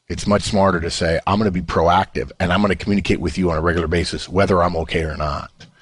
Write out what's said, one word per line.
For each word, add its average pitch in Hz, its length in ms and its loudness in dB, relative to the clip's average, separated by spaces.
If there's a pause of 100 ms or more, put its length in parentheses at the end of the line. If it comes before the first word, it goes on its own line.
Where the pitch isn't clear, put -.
it's - 180 -6
much 104 180 2
smarter 95 360 2
to 85 100 -4
say, 82 380 0
"I'm 101 100 2
gonna 107 140 0
be 90 100 -2
proactive 85 800 0
and 87 140 0
I'm 98 80 2
gonna 101 140 2
communicate - 440 0
with 85 180 -4
you 90 140 2
on 78 60 0
a 78 40 -2
regular 85 260 0
basis, 85 420 -2
whether 92 340 2
I'm 87 140 0
okay 82 260 -2
or 76 140 -6
not." 76 340 -6 (300)